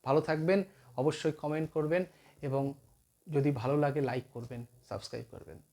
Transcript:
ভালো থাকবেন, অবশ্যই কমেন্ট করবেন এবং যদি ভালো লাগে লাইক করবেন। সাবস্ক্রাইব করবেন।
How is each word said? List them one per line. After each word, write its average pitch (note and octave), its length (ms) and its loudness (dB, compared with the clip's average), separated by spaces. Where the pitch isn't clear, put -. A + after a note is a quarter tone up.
ভালো D3 180 4
থাকবেন, E3 420 2
অবশ্যই D3 340 0
কমেন্ট D#3 400 -4
করবেন D#3+ 340 0
এবং C#3 320 -2
যদি C#3+ 200 4
ভালো C3 260 2
লাগে D3 240 2
লাইক B2+ 220 0
করবেন। A#2+ 320 -10
সাবস্ক্রাইব A#2 420 -8
করবেন। D#2+ 260 -16